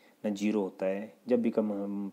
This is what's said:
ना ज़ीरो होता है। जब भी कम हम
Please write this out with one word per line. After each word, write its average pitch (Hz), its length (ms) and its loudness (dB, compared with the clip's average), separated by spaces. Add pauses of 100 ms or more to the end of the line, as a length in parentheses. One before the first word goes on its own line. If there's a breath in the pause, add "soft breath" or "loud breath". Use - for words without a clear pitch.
(240 soft breath)
ना 107 60 -2
ज़ीरो 104 300 2
होता 95 260 -2
है। 101 280 -2 (140)
जब 120 140 4
भी 113 80 2
कम 107 220 2
हम 101 400 -4